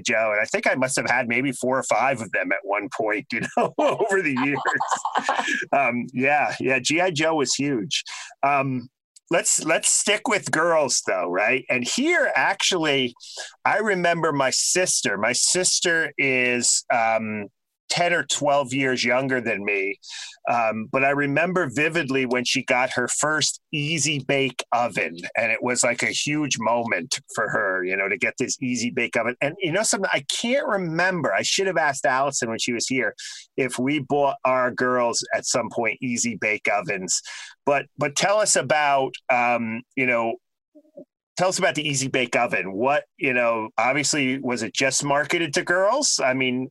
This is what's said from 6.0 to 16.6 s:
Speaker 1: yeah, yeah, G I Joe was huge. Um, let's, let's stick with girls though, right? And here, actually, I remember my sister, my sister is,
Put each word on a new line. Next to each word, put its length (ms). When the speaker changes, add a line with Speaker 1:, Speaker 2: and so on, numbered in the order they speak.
Speaker 1:
yeah, 460
yeah, 200
G 200
I 120
Joe 240
was 180
huge. 500
Um, 460
let's, 320
let's 260
stick 380
with 240
girls 540
though, 240
right? 400
And 180
here, 480
actually, 800
I 140
remember 540
my 180
sister, 680
my 160
sister 840
is, 720